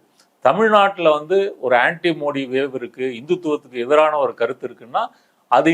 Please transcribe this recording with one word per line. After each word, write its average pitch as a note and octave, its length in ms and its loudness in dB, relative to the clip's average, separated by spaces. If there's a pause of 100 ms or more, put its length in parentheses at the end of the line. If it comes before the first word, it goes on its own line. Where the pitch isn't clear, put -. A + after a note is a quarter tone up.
(460)
தமிழ்நாட்டுல G3 640 2
வந்து F3 500 -2
ஒரு B2 140 0
ஆன்டி E3 340 0
மோடி D3 400 -4
வேவ் C3 260 -4
இருக்கு, B2 380 -10
இந்துத்துவத்துக்கு C#3+ 720 -6
எதிரான D3+ 320 2
ஒரு B2+ 160 -2
கருத்து B2 340 -6
இருக்குன்னா B2+ 360 -8 (480)
அது C#3+ 220 4